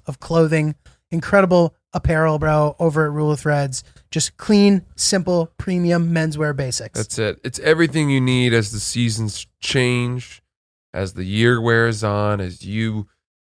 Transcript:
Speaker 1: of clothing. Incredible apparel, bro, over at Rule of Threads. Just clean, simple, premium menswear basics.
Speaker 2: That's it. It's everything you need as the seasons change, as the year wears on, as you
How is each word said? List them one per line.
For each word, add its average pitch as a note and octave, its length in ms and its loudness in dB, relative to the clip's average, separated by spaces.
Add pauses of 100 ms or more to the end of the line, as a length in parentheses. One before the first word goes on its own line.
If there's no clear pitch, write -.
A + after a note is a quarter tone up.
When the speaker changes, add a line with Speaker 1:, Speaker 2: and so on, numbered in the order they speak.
Speaker 1:
of - 140 -14
clothing. D#3 540 2 (360)
Incredible F3 640 2 (200)
apparel, D#3+ 440 0
bro, D3+ 400 2
over D#3 280 2
at D3 60 -4
Rule D3+ 200 0
of D3 80 -2
Threads. C#3+ 440 -2 (260)
Just - 260 -4
clean, G3+ 480 4 (120)
simple, F3 600 0
premium F3 580 0
menswear D3+ 400 -2
basics. B2+ 440 -8
Speaker 2:
That's - 200 -6
it. G#2+ 240 -4
It's C3 180 -10
everything D#3 500 2
you C3+ 100 2
need B2+ 320 2
as A2 200 0
the G#2+ 80 -8
seasons A2 680 -4 (140)
change, B2 840 -2 (500)
as F#2 220 -6
the F#2 100 -8
year A2+ 360 2
wears A#2 440 0
on, G#2 360 -2
as F2+ 260 -10
you G#2+ 420 -6 (360)